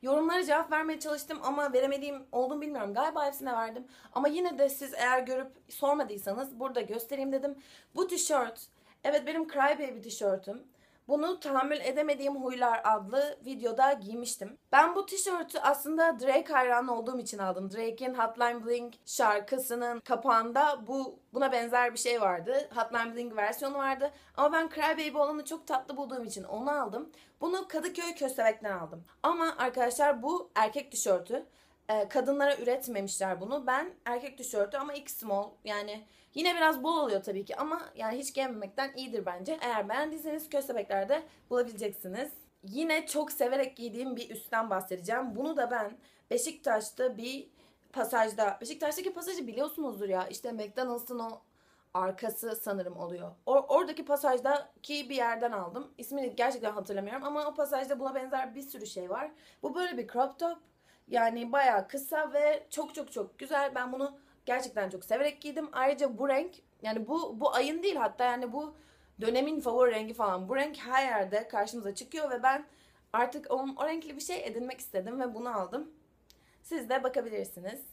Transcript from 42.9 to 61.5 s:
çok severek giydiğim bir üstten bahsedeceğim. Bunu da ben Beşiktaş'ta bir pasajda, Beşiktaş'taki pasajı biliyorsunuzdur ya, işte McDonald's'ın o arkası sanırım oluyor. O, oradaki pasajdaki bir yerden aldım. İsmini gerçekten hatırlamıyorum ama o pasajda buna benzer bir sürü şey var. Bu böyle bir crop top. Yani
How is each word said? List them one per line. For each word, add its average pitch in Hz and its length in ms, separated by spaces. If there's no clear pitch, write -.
çok 302 260
severek 262 440
giydiğim 233 400
bir 233 140
üstten 226 400
bahsedeceğim. 196 640
Bunu 294 200
da 240 140
ben 220 280
Beşiktaş'ta 240 840
bir 254 340
pasajda, 220 680
Beşiktaş'taki 302 540
pasajı 339 320
biliyorsunuzdur 233 640
ya, 185 200
işte - 240
McDonald's'ın 240 640
o 226 240
arkası 214 600
sanırım 190 400
oluyor. 175 340
O, 240 60
oradaki 294 520
pasajdaki 277 1080
bir 277 60
yerden 233 360
aldım. 202 460
İsmini 254 380
gerçekten 240 340
hatırlamıyorum 208 540
ama 294 220
o 294 80
pasajda 277 460
buna 262 140
benzer 262 400
bir 277 80
sürü 226 240
şey 185 240
var. 269 200
Bu 269 120
böyle 349 240
bir 240 100
crop 262 300
top. 339 200
Yani 233 440